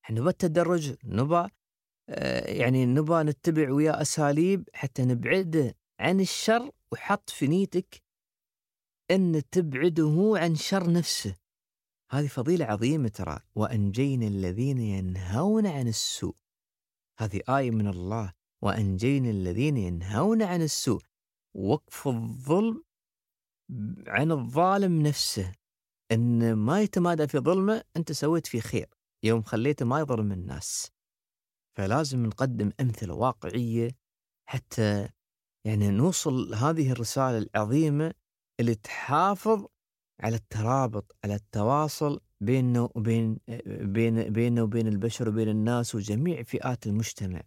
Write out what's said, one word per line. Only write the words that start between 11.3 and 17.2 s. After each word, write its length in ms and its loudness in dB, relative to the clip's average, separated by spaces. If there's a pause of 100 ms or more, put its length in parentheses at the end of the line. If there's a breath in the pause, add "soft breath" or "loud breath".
هذه 160 0
فضيلة 380 0
عظيمة 440 0
ترى. 300 -6 (160)
"وأنجينا 720 0
الذين 520 -2
ينهون 880 0
عن 220 -2
السوء". 480 -4 (840)
هذه 300 -4